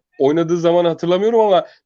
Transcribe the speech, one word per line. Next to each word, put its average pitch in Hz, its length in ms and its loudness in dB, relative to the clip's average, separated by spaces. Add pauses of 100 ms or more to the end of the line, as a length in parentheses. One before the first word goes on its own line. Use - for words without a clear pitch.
(200)
oynadığı 165 380 0
zaman 170 280 0
hatırlamıyorum 180 540 -2
ama 196 260 2 (200)